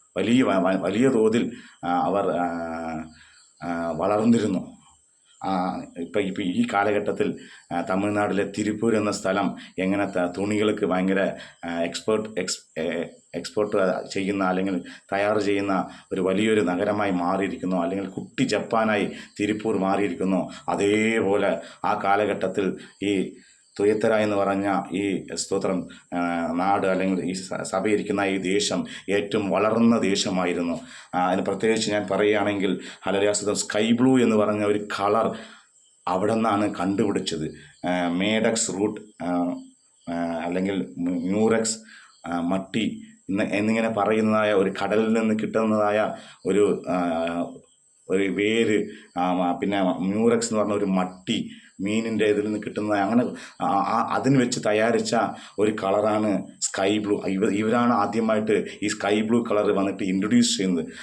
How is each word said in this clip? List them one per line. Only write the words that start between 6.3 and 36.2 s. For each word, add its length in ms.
ഈ 300
കാലഘട്ടത്തിൽ, 640
ആ, 80
തമിഴ്നാട്ടിലെ 800
തിരുപ്പൂർ 380
എന്ന 140
സ്ഥലം 460
എങ്ങനെ 280
ത-, 320
തുണികൾക്ക് 480
ഭയങ്കര, 460
ആ, 160
എക്സ്പോർട്ട്, 600
എക്സ്-, 400
ഏ, 240
എക്സ്പോർട്ട് 420
ചെയ്യുന്ന 320
അല്ലെങ്കിൽ 340
തയ്യാർ 260
ചെയ്യുന്ന 500
ഒരു 80
വലിയൊരു 400
നഗരമായി 500
മാറിയിരിക്കുന്നു, 640
അല്ലെങ്കിൽ 340
കുട്ടി 320
ജപ്പാനായി 680
തിരുപ്പൂർ 380
മാറിയിരിക്കുന്നു. 720
അതേപോലെ 920
ആ 200
കാലഘട്ടത്തിൽ 720
ഈ 340
തുയത്തര 340
എന്ന് 220
പറഞ്ഞ 460
ഈ 420
സ്തോത്രം, 540
ആ, 380
നാട് 340
അല്ലെങ്കിൽ 380
ഈ 80
സ-, 300
സഭയിരിക്കുന്ന 580
ഈ 180
ദേശം 480
ഏറ്റവും 400
വളർന്ന 480
ദേശമായിരുന്നു. 840
ആ, 140
അതിന് 180
പ്രത്യേകിച്ച് 440
ഞാൻ 200
പറയുകയാണെങ്കിൽ, 720
ഹല്ലേലൂയ, 300
സ്തോത്രം, 220
സ്കൈ 380
ബ്ലൂ 260
എന്ന് 180
പറഞ്ഞ 280
ഒരു 240
കളർ 380
അവിടെ 260